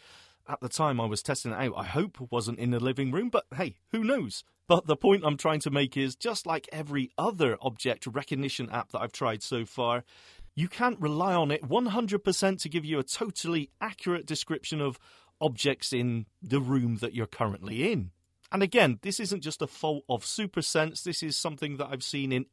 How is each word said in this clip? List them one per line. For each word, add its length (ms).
at 140
the 80
time 320
I 60
was 160
testing 280
it 60
out, 180
I 100
hope 440
wasn't 300
in 100
the 100
living 320
room, 200
but 140
hey, 220
who 120
knows? 400
But 180
the 100
point 300
I'm 100
trying 260
to 100
make 260
is, 180
just 300
like 260
every 460
other 420
object 460
recognition 640
app 220
that 100
I've 100
tried 300
so 240
far, 380
you 140
can't 340
rely 320
on 160
it 180
one 200
hundred 360
percent 360
to 100
give 160
you 140
a 40
totally 680
accurate 460
description 520
of 200
objects 500
in 360
the 220
room 360
that 180
you're 100
currently 680
in. 200
And 100
again, 400
this 180
isn't 220
just 200
a 60
fault 400
of 160
SuperSense, 800
this 200
is 120
something 420
that 140
I've 120
seen 280
in 220